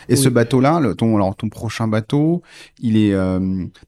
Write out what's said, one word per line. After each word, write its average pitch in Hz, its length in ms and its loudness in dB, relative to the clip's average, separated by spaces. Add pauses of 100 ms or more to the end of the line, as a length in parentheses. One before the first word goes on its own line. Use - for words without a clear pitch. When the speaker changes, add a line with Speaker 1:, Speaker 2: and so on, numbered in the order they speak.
(100)
Speaker 1:
Et 123 60 4
ce 135 120 2
Speaker 2:
Oui. 123 60 2
Speaker 1:
bateau-là, 127 440 2
le, 120 160 -2
ton, 113 220 0
alors, 98 180 0
ton 113 140 -8
prochain 113 400 -6
bateau, 147 540 0 (380)
il 110 180 2
est, 104 160 4
euh, 92 500 -2 (240)